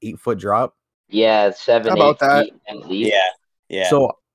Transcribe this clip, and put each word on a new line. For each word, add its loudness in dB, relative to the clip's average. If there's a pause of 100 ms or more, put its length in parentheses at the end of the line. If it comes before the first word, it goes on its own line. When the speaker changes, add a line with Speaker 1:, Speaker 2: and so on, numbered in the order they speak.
Speaker 1:
eight-foot -8
drop? -2 (340)
Speaker 2:
Yeah, 2
seven, 0
Speaker 3:
How 0
about 4
Speaker 2:
eight -12
Speaker 3:
that? 2
Speaker 2:
feet -16 (160)
at -16
least. -4
Speaker 4:
Yeah, 2 (400)
yeah. -4
Speaker 1:
So 2 (240)